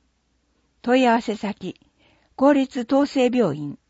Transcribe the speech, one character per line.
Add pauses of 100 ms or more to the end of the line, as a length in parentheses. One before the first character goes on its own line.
(800)
問
い
合
わ
せ
先、 (560)
公
立
統
制
病
院 (120)